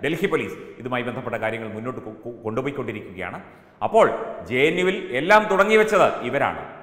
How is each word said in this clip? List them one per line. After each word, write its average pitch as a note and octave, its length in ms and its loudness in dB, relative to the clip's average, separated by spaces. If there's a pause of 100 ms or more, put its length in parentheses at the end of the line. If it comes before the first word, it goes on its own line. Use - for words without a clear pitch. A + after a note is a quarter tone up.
ഡൽഹി C#3+ 280 -2
പോലീസ് A#2 260 -2 (240)
ഇതുമായി B2 280 -4
ബന്ധപ്പെട്ട A#2 340 -6
കാര്യങ്ങൾ A2+ 320 -4
മുന്നോട്ട് A2+ 300 -8
കൊ-, G#2+ 180 -14
കൊ-, A#2+ 220 -12
കൊണ്ടുപോയിക്കൊണ്ടിരിക്കുകയാണ്. A2 920 -6 (480)
അപ്പോൾ G#3+ 200 6 (420)
ജെ B2+ 220 2
എൻ F3 100 -2
യുവിൽ F#3+ 160 2 (220)
എല്ലാം G#3 320 6
തുടങ്ങി G3+ 300 4
വെച്ചത് G3 280 6 (200)
ഇവരാണ് A#2 340 0 (200)